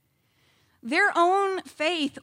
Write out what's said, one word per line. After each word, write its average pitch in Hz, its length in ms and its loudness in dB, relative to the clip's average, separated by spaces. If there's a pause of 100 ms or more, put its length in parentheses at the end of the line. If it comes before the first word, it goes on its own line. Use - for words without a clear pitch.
(800)
Their 349 340 0
own 381 460 2
faith 311 600 -4